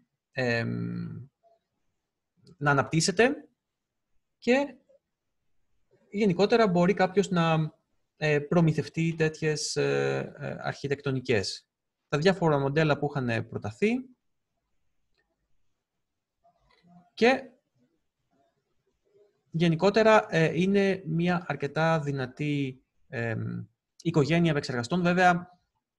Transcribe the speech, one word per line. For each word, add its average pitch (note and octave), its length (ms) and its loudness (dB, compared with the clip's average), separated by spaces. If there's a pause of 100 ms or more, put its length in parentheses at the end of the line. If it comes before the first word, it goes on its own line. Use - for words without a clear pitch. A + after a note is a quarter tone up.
(320)
εμ, A#2 960 -6 (1300)
να C#3+ 140 0
αναπτύσσεται F3+ 800 2 (880)
και C4+ 380 0 (1300)
γενικότερα G#3 580 2
μπορεί F3 260 2
κάποιος F#3 360 0
να, D#3+ 440 0 (440)
ε, D3+ 220 0
προμηθευτεί E3 760 0
τέτοιες, D#3 600 -2
ε, C#3 640 -2
ε, C#3 200 -10
αρχιτεκτονικές. C3 1080 -4 (400)
Τα D3 100 -2
διάφορα E3 420 2
μοντέλα C#3+ 380 0
που D3 120 -4
είχαν A#2 380 -4
προταθεί G#2+ 420 -4 (3250)
και - 360 2 (2000)
γενικότερα, G3 800 4
ε, E3 320 0
είναι G3 440 0
μια E3+ 420 -2
αρκετά D#3 520 -2
δυνατή, C#3 840 -6 (240)
εμ, A2+ 580 -6 (360)
οικογένεια D#3+ 500 2
επεξεργαστών. C#3+ 500 -4
Βέβαια, F3 580 2 (400)